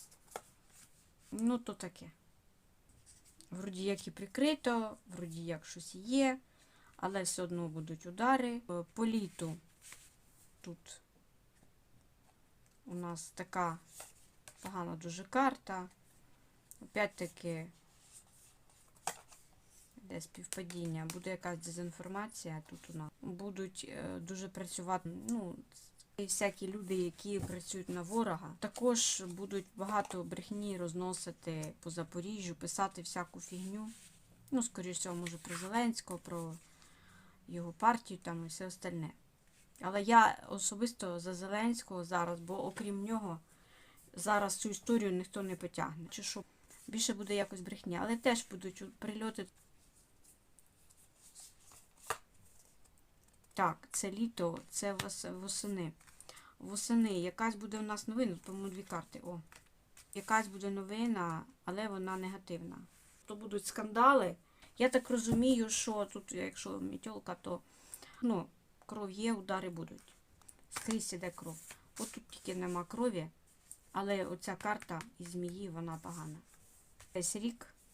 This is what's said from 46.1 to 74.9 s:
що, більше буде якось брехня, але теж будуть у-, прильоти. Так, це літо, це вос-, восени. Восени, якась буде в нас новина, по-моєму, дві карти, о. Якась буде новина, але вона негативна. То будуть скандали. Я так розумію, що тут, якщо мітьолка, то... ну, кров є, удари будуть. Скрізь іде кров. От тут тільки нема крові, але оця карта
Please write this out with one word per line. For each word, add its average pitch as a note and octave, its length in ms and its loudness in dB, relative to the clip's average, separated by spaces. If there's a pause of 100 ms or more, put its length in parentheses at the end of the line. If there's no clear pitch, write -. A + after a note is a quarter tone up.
що, G3 200 -4 (440)
більше A3 260 2
буде G3+ 220 0
якось G3 260 0
брехня, F3 420 -4
але A#3 140 2
теж A#3 300 4
будуть F#3 340 -8
у-, F#3+ 60 -10 (120)
прильоти. G#3+ 460 -4 (4000)
Так, F3 380 2
це G3 200 0
літо, F#3+ 480 0 (100)
це G3+ 240 0
вос-, F#3 460 -4
восени. F#3+ 520 -2 (680)
Восени, A3 540 4
якась F#3 420 2
буде G#3+ 220 -6
в G#3+ 60 -2
нас G#3 240 -4
новина, A3 380 2
по-моєму, G3 240 -4
дві F#3+ 140 -8
карти, - 420 -8
о. F3 140 -6 (760)
Якась G#3+ 340 2
буде G3 220 -4
новина, G3 720 0 (240)
але G3+ 220 -2
вона F#3+ 300 -2
негативна. F3+ 600 -6 (480)
То G#3+ 100 -8
будуть G#3 300 -4
скандали. A3 720 8 (420)
Я B3+ 120 8
так B3+ 200 4
розумію, A#3 600 6
що G#3+ 360 2
тут, G3+ 260 -10
якщо F#3+ 480 -4
мітьолка, G3 560 -6
то... F3+ 260 -6 (600)
ну, G#3+ 240 4 (400)
кров G#3 260 -6
є, A3 220 2
удари F#3+ 360 0
будуть. E3 440 -10 (560)
Скрізь - 440 0
іде F3 180 -4
кров. D#3+ 300 -8 (380)
От A3 120 -2
тут - 160 -12
тільки - 280 -6
нема F3+ 280 0
крові, G3 460 0 (640)
але G3 340 2
оця F3+ 300 -4
карта G#3 460 -2 (180)